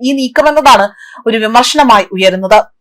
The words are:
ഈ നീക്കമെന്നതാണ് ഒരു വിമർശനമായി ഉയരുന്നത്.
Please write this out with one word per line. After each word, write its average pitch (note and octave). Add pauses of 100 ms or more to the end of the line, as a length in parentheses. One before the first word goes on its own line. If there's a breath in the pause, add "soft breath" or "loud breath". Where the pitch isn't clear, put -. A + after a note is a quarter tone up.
ഈ C4
നീക്കമെന്നതാണ് C4+ (380 loud breath)
ഒരു A3+
വിമർശനമായി A3+
ഉയരുന്നത്. F#3+ (180)